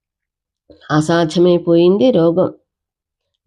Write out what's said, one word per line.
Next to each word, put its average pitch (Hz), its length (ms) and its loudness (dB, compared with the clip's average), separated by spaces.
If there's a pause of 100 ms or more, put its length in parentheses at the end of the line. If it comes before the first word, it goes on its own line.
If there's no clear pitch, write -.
(920)
అసాధ్యమైపోయింది 170 1200 0
రోగం. 170 420 0 (920)